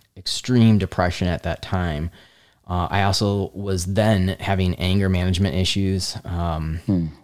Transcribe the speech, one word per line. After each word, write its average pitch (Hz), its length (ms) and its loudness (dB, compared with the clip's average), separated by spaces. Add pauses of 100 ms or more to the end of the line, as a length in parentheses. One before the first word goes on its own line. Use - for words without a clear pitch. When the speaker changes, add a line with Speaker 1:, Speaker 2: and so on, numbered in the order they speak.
(180)
Speaker 1:
extreme 113 600 4
depression 92 520 0
at 80 140 -4
that 85 180 -4
time, 85 500 -4 (560)
uh, 90 220 -2
I 101 140 0
also 101 500 0
was 95 320 -4
then 98 560 2
having 92 340 0
anger 95 320 2
management 92 480 2
issues. 95 720 0
Um, 82 640 -4
Speaker 2:
Hmm. 90 200 0 (160)